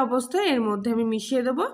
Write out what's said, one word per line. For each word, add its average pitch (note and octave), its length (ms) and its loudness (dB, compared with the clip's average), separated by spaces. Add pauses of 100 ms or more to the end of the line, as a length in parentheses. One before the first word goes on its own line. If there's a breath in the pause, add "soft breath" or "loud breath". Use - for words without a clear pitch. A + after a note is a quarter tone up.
অবস্থায় B3+ 460 0
এর B3 100 2
মধ্যে G#3 300 -2
আমি A3+ 140 2
মিশিয়ে A3+ 380 0
দেবো C4 300 0